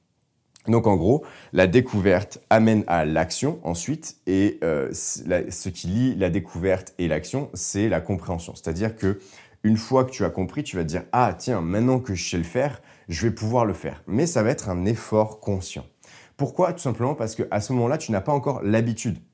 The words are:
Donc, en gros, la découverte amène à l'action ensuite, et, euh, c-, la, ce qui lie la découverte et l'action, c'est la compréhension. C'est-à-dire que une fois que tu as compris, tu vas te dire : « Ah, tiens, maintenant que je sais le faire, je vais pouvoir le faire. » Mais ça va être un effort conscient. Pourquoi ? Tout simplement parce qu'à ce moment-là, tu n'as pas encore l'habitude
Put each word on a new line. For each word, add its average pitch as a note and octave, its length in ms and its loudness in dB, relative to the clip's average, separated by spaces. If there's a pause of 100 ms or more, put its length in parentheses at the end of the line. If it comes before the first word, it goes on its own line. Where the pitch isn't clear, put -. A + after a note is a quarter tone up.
(680)
Donc, A2+ 200 4
en G2+ 100 6
gros, G#2+ 280 2 (300)
la F#2 120 8
découverte G2 760 4 (100)
amène A2 380 6
à E2 180 2
l'action E2 560 0
ensuite, A#2+ 640 -6
et, F#2+ 360 2
euh, D2 300 0
c-, - 340 -6
la, F2+ 240 0
ce F#2 200 -8
qui - 160 -10
lie A#2 280 0
la F#2+ 140 0
découverte F2+ 720 -2
et F2 100 0
l'action, F#2+ 460 -4
c'est G#2 340 -2
la E2+ 140 0
compréhension. F2 520 -6
C'est-à-dire G2 400 -4
que G2 240 -2 (440)
une A2 160 4
fois C3 260 2
que C3 60 -4
tu - 140 -4
as F2 60 0
compris, F#2+ 320 -4
tu - 140 -10
vas F2 60 0
te D#2 60 -2
dire : « F2 240 -4
Ah, A#2 240 4
tiens, A2 260 -2
maintenant A2 360 2
que G#2 160 -4
je - 160 -6
sais F#2 60 -2
le E2 80 0
faire, C3+ 360 -4 (280)
je F2 180 -2
vais A2+ 80 0
pouvoir A#2 300 0
le G2+ 80 2
faire. » D2 340 -10
Mais A#2+ 200 2
ça D3 160 2
va G#2+ 80 2
être C#3+ 180 -4
un F2+ 160 -2
effort G#2+ 560 0
conscient. F#2 440 -6 (520)
Pourquoi ? F3 360 0
Tout E3+ 60 -10
simplement B2 360 -2
parce A2+ 200 -4
qu'à - 260 -2
ce A#2+ 120 -4
moment-là, B2+ 260 0
tu C3+ 140 -6
n'as G2 80 0
pas D3+ 120 0
encore C#3 300 -2
l'habitude A2 560 0 (160)